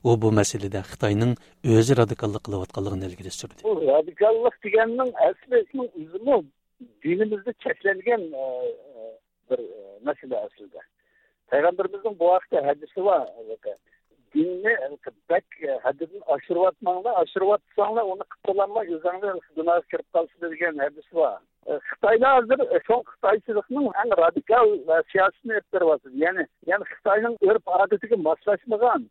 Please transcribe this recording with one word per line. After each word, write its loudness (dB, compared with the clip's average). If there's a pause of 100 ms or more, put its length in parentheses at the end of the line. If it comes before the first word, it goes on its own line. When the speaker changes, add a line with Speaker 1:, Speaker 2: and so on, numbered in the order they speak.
Speaker 1:
U 4 (120)
bu 4 (100)
masalada -2 (100)
Xitoyning 0 (420)
o'zi 6 (100)
radikallik -2
qilayotganligini -6
ilgari -16
surdi. -18
Speaker 2:
Bu 0 (200)
radikallik 2
deganning 0 (180)
asli 0 (240)
o'zimi -2 (640)
dinimizda -2 (120)
cheklangan, -2 (200)
e, -6 (440)
e, -20 (500)
bir, 0
e, -14 (240)
masala -6
aslida. -20 (680)
Payg'ambarimizning 0
bu 2
vaqtda 2
hadisi -4
bor, 2 (140)
albatta. -12 (600)
Dinni, 0 (120)
albatta, -12 (180)
bak, 2 (140)
e, -8 (120)
haddidan -6 (120)
oshirayotmanglar, -2
oshirayotsanlar, 0
uni -10
qilib -2
o'zinglar -6 (200)
gunohga 0
kirib -8
qolsin -2 (120)
degan -4
hadis -10
bor. 0 (300)
E, -6 (160)
Xitoyda 2
hozir, 2 (140)
e, 4
shu 2 (140)
xitoychilikning -2 (140)
eng -2 (140)
radikal, 4 (240)
e, 4
siyosatini 0
olib -8
beryapti. 0 (100)
Ya'ni, -2 (260)
ya'ni 0
Xitoyning 0 (140)
urf 2
odatiga 0 (120)
moslashmagan 0